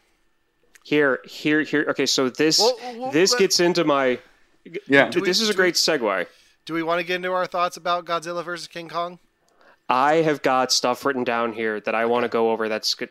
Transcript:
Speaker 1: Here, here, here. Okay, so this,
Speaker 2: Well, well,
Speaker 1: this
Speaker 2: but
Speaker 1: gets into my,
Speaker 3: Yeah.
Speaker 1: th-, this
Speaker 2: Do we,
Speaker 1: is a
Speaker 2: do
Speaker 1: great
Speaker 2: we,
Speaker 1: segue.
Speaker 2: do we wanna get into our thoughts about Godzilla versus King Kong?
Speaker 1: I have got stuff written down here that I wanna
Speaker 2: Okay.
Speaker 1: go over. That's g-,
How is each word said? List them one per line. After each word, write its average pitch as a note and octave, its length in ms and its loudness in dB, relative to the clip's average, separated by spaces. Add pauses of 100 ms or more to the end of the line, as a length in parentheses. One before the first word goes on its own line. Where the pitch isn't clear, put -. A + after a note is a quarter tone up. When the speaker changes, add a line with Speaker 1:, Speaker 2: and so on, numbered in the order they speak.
(840)
Speaker 1:
Here, D3 400 2
here, D3+ 380 0
here. D3 260 -2
Okay, C#3 180 -2
so C3 220 0
this, D3+ 300 2
Speaker 2:
Well, B4 180 2 (220)
well, C4 120 -8
Speaker 1:
this F3 220 4
Speaker 2:
but B3 80 0
Speaker 1:
gets F#3 200 2
into F3 240 2
my, C3+ 340 2 (680)
Speaker 3:
Yeah. C#3 220 6
Speaker 1:
th-, - 60 -8
this - 0 -
Speaker 2:
Do F3+ 80 -2
we, G3 80 -2
Speaker 1:
is G#3+ 180 0
a G#3 40 2
Speaker 2:
do F3+ 40 -6
Speaker 1:
great F3+ 180 2
Speaker 2:
we, - 40 -4 (200)
Speaker 1:
segue. F#2+ 280 -2 (400)
Speaker 2:
do D#3 80 -8
we E3 80 -2
wanna E3+ 200 -2
get F3+ 140 -4
into F3+ 160 -4
our F#3 140 -2
thoughts F3 300 -4
about F3 300 -2
Godzilla E3+ 380 -4
versus E3 220 -10
King E3+ 220 -14
Kong? F3 300 -8 (680)
Speaker 1:
I C3+ 280 4
have D#3 260 2
got B2+ 300 2
stuff - 320 0
written C3+ 200 -2
down A#2 300 -2
here A2 260 -4
that A2 140 -4
I A2+ 100 0
wanna A#2+ 220 0
Speaker 2:
Okay. A2+ 60 -6
Speaker 1:
go A#2 200 2
over. A2 160 -2
That's A2 260 -4
g-, B2 160 -10